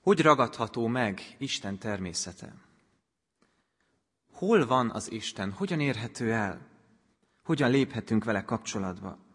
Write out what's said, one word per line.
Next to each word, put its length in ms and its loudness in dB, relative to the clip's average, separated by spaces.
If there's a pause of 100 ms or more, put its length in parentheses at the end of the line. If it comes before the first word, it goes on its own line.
Hogy 200 4
ragadható 640 4
meg 520 -2
Isten 400 -6
természete? 760 -8 (1800)
Hol 340 2
van 240 2
az 200 -8
Isten? 420 -6
Hogyan 280 -4
érhető 520 -2
el? 360 -2 (760)
Hogyan 280 2
léphetünk 540 2
vele 200 0
kapcsolatba? 760 -6 (160)